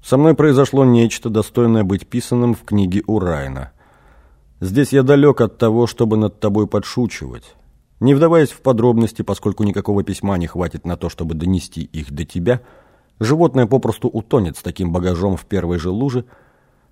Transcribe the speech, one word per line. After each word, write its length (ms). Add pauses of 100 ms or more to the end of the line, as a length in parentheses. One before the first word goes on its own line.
со 140
мной 160
произошло 500
нечто, 460
достойное 520
быть 240
писанным 480
в 80
книге 460
Урайна. 640 (880)
Здесь 320
я 100
далёк 380
от 180
того, 300
чтобы 280
над 220
тобой 300
подшучивать. 880 (420)
Не 160
вдаваясь 380
в 80
подробности, 600
поскольку 420
никакого 400
письма 340
не 80
хватит 400
на 100
то, 120
чтобы 260
донести 480
их 300
до 120
тебя, 360 (580)
животное 480
попросту 400
утонет 500
с 60
таким 300
багажом 440
в 80
первой 360
же 100
луже. 340 (680)